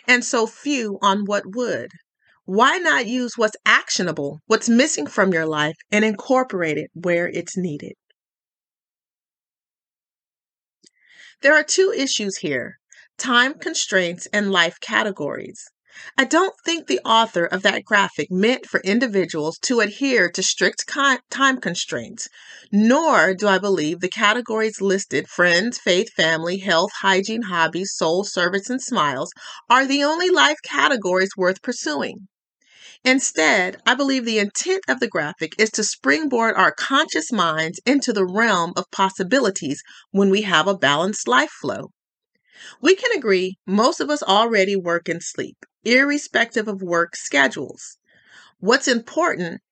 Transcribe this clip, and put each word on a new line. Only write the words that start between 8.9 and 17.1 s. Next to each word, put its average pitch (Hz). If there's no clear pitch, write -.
There 294
are 302
two 381
issues 226
here, 139
time 254
constraints 185
and 202
life 175
categories. 214
I 269
don't 339
think 330
the 269
author 226